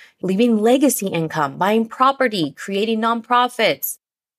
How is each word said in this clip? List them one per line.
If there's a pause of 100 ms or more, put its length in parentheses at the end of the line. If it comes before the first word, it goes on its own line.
(220)
Leaving
legacy
income,
buying
property,
creating
nonprofits, (400)